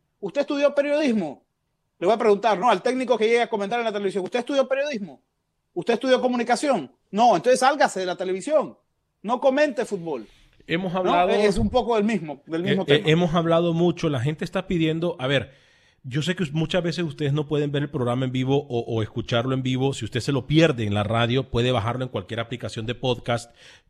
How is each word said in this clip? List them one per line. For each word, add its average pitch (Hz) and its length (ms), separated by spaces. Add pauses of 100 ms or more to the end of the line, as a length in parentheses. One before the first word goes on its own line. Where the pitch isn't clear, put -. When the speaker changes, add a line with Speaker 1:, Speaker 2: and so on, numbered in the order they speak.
(220)
Speaker 1:
¿Usted 202 200
estudió 285 320
periodismo?". 277 680 (560)
Le 165 80
voy 220 80
a 220 40
preguntar, 214 380
¿no? 240 120
Al 196 120
técnico 254 360
que 214 80
llegue 233 160
a 226 80
comentar 214 300
en 233 60
la 226 60
televisión, 202 320
"¿Usted 185 160
estudió 269 280
periodismo? 262 540 (520)
¿Usted 233 220
estudió 254 260
comunicación?". 240 680 (200)
"No, 214 240
entonces 247 240
sálgase 262 400
de 185 60
la 180 100
televisión, 190 600 (440)
no 233 200
comente 277 420
fútbol". 165 440 (400)
Speaker 2:
Hemos 170 260
Speaker 1:
¿No? 185 60
Speaker 2:
hablado 185 300
Speaker 1:
Es 208 300
un 214 100
poco 233 260
del 208 100
mismo, 165 420
del 160 160
mismo 196 200
Speaker 2:
eh, - 40
eh, 143 100
Speaker 1:
tema. 160 120
Speaker 2:
hemos 165 260
hablado 165 380
mucho, 170 360
la 135 100
gente 147 240
está 185 220
pidiendo, 165 540
a 127 80
ver, 135 240 (500)
yo 135 220
sé 170 120
que 185 60
us-, 147 120
muchas 160 280
veces 170 240
ustedes 143 280
no 147 140
pueden 147 240
ver 143 120
el 151 80
programa 127 340
en 131 60
vivo 131 360
o, 120 120
o 113 240
escucharlo 120 500
en 131 80
vivo. 127 320
Si 113 120
usted 117 160
se 143 100
lo 131 160
pierde 151 380
en 104 100
la 104 80
radio, 117 480
puede 120 200
bajarlo 120 320
en 123 60
cualquier 107 300
aplicación 113 480
de 120 80
podcast, 120 600 (340)